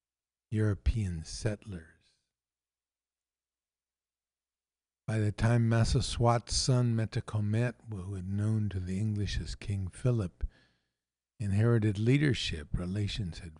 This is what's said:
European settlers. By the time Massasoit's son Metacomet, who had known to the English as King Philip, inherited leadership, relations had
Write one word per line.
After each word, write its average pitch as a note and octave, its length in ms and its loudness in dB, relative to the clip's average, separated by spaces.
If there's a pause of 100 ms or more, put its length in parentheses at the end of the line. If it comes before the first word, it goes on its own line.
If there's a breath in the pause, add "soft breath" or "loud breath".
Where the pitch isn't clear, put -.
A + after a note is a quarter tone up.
(520)
European G#2 720 0
settlers. G2+ 600 -8 (3250)
By A2 120 -2
the G#2 140 2
time A#2 340 4
Massasoit's A#2 880 2
son B2 400 2
Metacomet, A2 800 -2 (180)
who G2+ 260 -8
had F#2 120 -8
known G#2 400 0
to F#2 100 -4
the F#2 200 -4
English G#2 440 -2
as - 120 -8
King G2 360 -4
Philip, A#2 540 -2 (960 soft breath)
inherited G#2+ 580 4
leadership, A#2+ 760 2
relations F#2 640 -4
had E2+ 220 -14